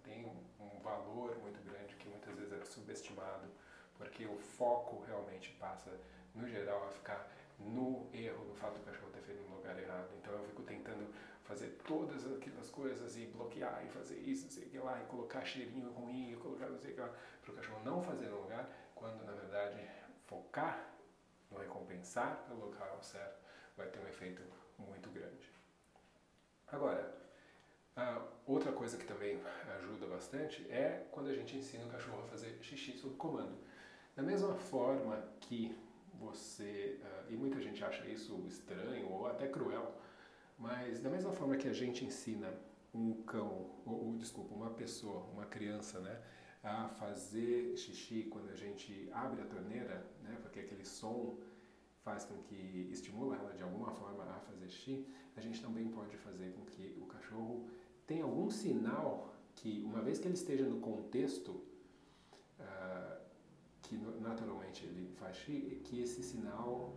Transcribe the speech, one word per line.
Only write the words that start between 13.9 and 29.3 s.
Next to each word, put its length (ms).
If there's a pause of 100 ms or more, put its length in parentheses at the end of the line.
isso, 260
não 60
sei 140
o 40
que 80
lá, 240
e 60
colocar 360
cheirinho 480
ruim, 400
e 60
colocar 320
não 100
sei 120
o 40
que 60
lá, 120 (300)
pro 100
cachorro 300
não 180
fazer 260
no 140
lugar, 280 (260)
quando 300
na 80
verdade 520 (420)
focar 680 (580)
no 60
recompensar 880
pelo 200
local 340
certo 380 (360)
vai 120
ter 120
um 80
efeito 340 (360)
muito 320
grande. 500 (1120)
Agora, 400 (840)
ah, 260 (240)
outra 260
coisa 260
que 80
também 340 (380)